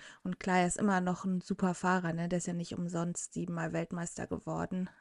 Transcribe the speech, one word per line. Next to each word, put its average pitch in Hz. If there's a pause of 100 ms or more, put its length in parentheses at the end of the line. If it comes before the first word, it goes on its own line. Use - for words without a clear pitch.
(220)
Und 180
klar, 185
er 180
ist 180
immer 196
noch 180
ein 180
super 185
Fahrer, 180
ne? 170
Der 180
ist -
ja 175
nicht 170
umsonst 175
siebenmal 170
Weltmeister 170
geworden. 170 (120)